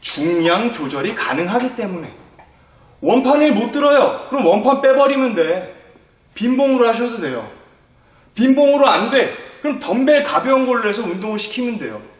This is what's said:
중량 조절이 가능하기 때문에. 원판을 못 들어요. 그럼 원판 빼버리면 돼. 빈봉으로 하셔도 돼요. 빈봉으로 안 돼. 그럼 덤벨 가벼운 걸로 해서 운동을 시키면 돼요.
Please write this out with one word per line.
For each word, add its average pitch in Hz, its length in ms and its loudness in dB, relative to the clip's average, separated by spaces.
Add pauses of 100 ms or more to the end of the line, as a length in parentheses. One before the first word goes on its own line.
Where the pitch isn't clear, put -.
중량 170 720 -2
조절이 147 440 -6
가능하기 233 580 -2
때문에. 180 340 -8 (920)
원판을 262 520 2
못 226 200 -2
들어요. 285 580 2
그럼 254 160 0
원판 214 340 2
빼버리면 269 540 2
돼. 180 400 -2 (600)
빈봉으로 254 520 2
하셔도 233 340 -2
돼요. 123 300 -8 (840)
빈봉으로 277 540 4
안 233 220 0
돼. 247 240 0 (260)
그럼 285 200 -4
덤벨 285 420 2
가벼운 262 440 0
걸로 240 220 0
해서 214 140 -4
운동을 208 360 -6
시키면 240 420 -6
돼요. 110 200 -10 (200)